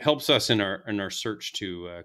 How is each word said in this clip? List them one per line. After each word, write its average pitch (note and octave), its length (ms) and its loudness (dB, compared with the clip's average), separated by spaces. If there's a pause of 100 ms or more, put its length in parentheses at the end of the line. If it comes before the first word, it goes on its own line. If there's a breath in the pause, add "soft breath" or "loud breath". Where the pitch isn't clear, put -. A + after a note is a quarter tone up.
helps D3 300 2
us C#3 200 4
in A2+ 100 4
our, G2 280 -2
in G#2 100 0
our F#2+ 120 -2
search - 440 -6
to, F2 340 -8
uh, F2 160 -12